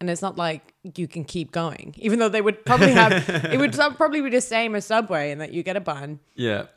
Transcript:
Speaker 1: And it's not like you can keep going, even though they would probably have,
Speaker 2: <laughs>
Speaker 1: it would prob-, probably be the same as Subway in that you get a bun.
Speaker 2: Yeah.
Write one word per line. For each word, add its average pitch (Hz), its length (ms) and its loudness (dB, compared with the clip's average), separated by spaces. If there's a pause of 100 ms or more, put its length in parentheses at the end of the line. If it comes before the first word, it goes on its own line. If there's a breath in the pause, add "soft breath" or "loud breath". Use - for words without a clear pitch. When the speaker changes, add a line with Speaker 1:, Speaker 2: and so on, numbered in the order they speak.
Speaker 1:
And 175 80 -4
it's 175 140 -4
not 190 160 -6
like 165 360 -6 (200)
you 170 140 -6
can 160 160 -10
keep 165 260 -8
going, 160 480 -6
even 226 220 0
though 220 80 4
they 214 120 0
would 208 240 -2
probably 254 280 6
have, 190 360 6
Speaker 2:
<laughs> 160 240 -2
Speaker 1:
it 262 60 2
would 277 140 2
prob-, 294 240 0
probably 302 240 2
be 269 100 -2
the 247 100 2
same 226 360 -2
as 196 80 -4
Subway 190 480 0
in 143 60 -8
that 156 140 -10
you 165 120 -6
get 185 120 -4
a 196 40 -2
bun. 147 400 -8 (160)
Speaker 2:
Yeah. 110 300 -2 (100)